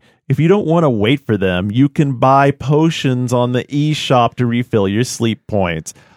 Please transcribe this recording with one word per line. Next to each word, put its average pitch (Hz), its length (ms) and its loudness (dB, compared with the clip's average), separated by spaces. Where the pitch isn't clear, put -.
if 135 100 0
you 160 80 2
don't 202 180 2
wanna 165 240 2
wait 117 380 0
for 107 100 0
them, 92 360 -2
you 131 160 2
can 139 320 -2
buy 135 320 4
potions 139 800 -2
on 123 180 0
the 123 140 -2
eShop 143 720 0
to 123 100 0
refill 117 400 0
your 101 160 0
sleep 117 460 -4
points." 87 440 -4